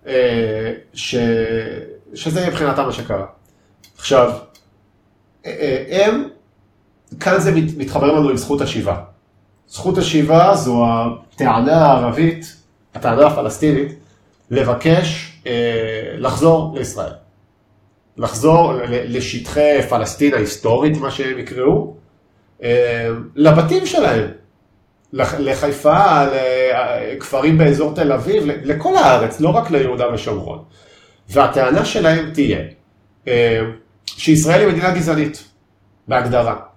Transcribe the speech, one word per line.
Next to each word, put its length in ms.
אה, 640
ש-, 220
שזה 340
מבחינתם 380
מה 60
שקרה. 340
עכשיו, 340
אה, 60
אה, 160
הם, 240
כאן 200
זה 120
מת-, 260
מתחבר 340
לנו 180
עם 80
זכות 240
השיבה. 340
זכות 300
השיבה 580
זו 320
הטענה 1000
הערבית, 720
הטענה 320
הפלסטינית, 680
לבקש, 960
אה, 40
לחזור 600
לישראל. 340
לחזור 560
ל-, 80
ל-, 360
לשטחי 640
פלסטין 440
ההיסטורית, 640
מה 140
שהם 280
יקראו, 560
אה, 460
לבתים 500
שלהם. 460
לח-, 260
לחיפה, 840
לכפרים 1300
באזור 380
תל 160
אביב, 340
ל-, 260
לכל 260
הארץ, 420
לא 100
רק 220
ליהודה 420
ושומרון. 500
והטענה 560
שלהם 480
תהיה, 260
אה, 340
שישראל 540
היא 80
מדינה 240
גזענית, 520
בהגדרה. 480